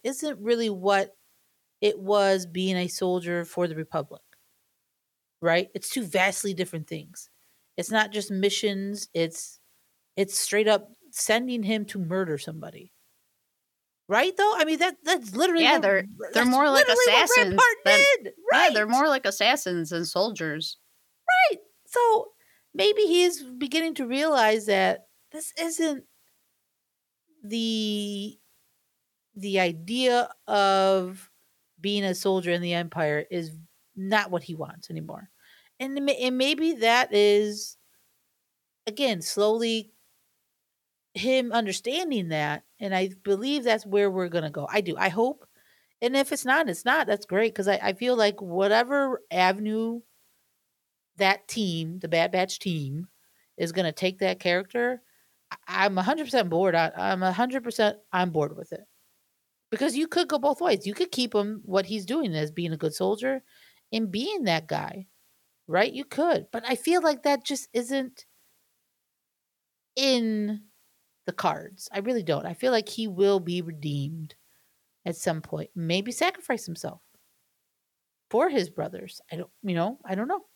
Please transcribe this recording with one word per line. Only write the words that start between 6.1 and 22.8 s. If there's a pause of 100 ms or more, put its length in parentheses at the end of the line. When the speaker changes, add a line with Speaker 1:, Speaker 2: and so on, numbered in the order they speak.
Speaker 1:
different
things. (480)
It's
not
just
missions.
It's, (560)
it's
straight
up (220)
sending
him
to
murder
somebody. (1120)
Right,
though?
I
mean,
that,
that's
literally
Speaker 2:
Yeah,
Speaker 1:
what,
Speaker 2:
they're, (280)
they're
Speaker 1:
that's
Speaker 2:
more
like
Speaker 1:
literally
what
Speaker 2:
assassins
Speaker 1:
Rampart
Speaker 2:
than, (180)
Speaker 1:
did. (180)
Speaker 2:
yeah,
they're
Speaker 1:
Right.
Speaker 2:
more
like
assassins
than
soldiers. (720)
Speaker 1:
Right! (260)
So (420)
maybe